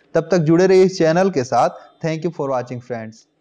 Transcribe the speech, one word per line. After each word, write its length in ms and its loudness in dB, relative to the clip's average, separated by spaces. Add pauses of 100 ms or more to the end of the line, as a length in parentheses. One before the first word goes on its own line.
(160)
तब 160 -2
तक 60 2
जुड़े 300 2
रहिए 160 6
इस 140 0
चैनल 320 2
के 140 -4
साथ। 260 0 (360)
Thank 200 -6
you 60 -4
for 180 -8
watching, 320 -6
friends। 500 -14 (100)